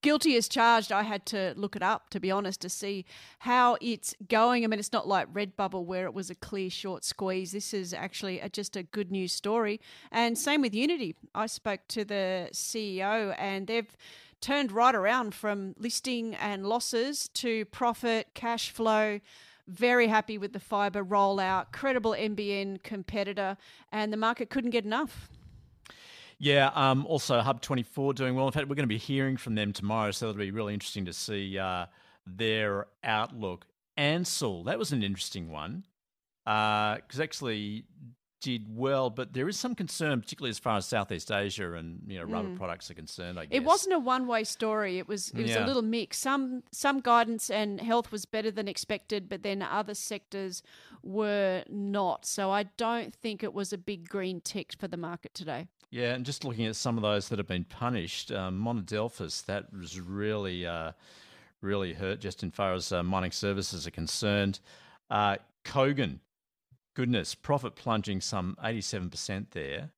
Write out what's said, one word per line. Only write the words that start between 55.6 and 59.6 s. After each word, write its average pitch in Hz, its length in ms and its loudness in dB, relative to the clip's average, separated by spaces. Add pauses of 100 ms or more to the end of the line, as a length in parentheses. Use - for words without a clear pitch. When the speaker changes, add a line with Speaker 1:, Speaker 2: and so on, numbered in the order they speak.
Speaker 2:
Yeah, 120 240 0
and 127 100 -4
just 143 200 -6
looking 117 220 -2
at 110 100 -2
some 117 220 0
of 107 40 0
those 104 280 2
that 95 80 -2
have 101 100 -4
been 90 160 0
punished, 120 680 -4
um, 95 300 -2
Monadelphous, 107 840 -4
that 98 260 -4